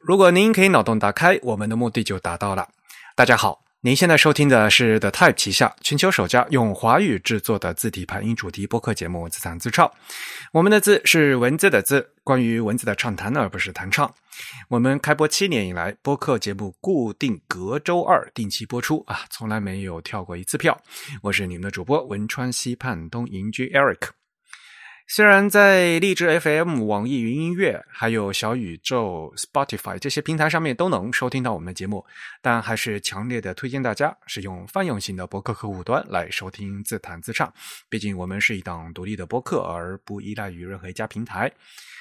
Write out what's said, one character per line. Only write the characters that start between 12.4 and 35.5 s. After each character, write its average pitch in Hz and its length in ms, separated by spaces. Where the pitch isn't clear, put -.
于 113 160
文 110 200
字 - 80
的 101 80
畅 117 200
谈， 101 220
而 110 140
不 95 80
是 92 120
弹 92 200
唱。 139 240
我 123 100
们 131 200
开 151 160
播 151 140
七 - 180
年 113 220
以 90 60
来， 87 260
播 139 160
客 131 220
节 101 160
目 98 260
固 135 320
定 113 340
隔 95 320
周 175 220
二 - 320
定 110 160
期 - 160
播 123 160
出 151 260
啊， - 220
从 - 180
来 107 140
没 98 220
有 87 180
跳 95 240
过 90 100
一 87 80
次 - 140
票。 147 240
我 104 100
是 98 160
你 90 100
们 87 60
的 98 80
主 92 140
播， 143 200
文 104 220
川 127 240
西 123 240
畔 87 360
东 120 180
营 101 240
居 127 160
Eric。 139 400
虽 - 160
然 202 280
在 185 480
荔 190 160
枝 170 140
F 160 200
M、 151 380
网 107 200
易 131 140
云 117 160
音 165 160
乐、 175 380
还 - 180
有 107 240
小 113 240
宇 95 220
宙、 92 580
Spotify 104 600
这 143 100
些 143 140
平 156 120
台 156 140
上 160 140
面 143 120
都 175 140
能 120 240
收 127 160
听 131 140
到 120 100
我 92 60
们 80 80
的 90 80
节 95 120
目， 101 160
但 120 200
还 110 140
是 107 280
强 104 260
烈 123 100
的 95 140
推 135 160
荐 135 140
大 123 100
家 143 240
使 - 140
用 92 260
泛 190 160
用 143 160
型 95 160
的 92 120
播 98 120
客 110 140